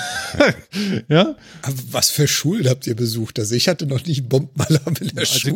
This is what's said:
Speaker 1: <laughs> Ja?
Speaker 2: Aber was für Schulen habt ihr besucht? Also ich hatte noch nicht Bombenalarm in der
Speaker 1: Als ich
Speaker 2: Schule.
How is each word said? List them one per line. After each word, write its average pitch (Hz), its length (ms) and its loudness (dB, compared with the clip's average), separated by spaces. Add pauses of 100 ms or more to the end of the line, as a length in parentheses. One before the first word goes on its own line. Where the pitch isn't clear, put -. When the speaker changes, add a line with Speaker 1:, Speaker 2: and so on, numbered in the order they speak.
(380)
Speaker 1:
<laughs> 202 720 0
Ja? 190 260 4 (280)
Speaker 2:
Aber 135 100 -6 (180)
was - 200 2
für 147 160 2
Schulen 170 420 0
habt 127 180 -2
ihr 117 80 -2
besucht? 113 440 -4
Also 107 160 -2
ich 123 120 2
hatte 175 200 0
noch 135 180 -2
nicht 135 240 -2
Bombenalarm 143 720 2
in - 100 -6
der - 100 -8
Speaker 1:
Als - 160 0
ich - 60 0
Speaker 2:
Schule. 143 140 0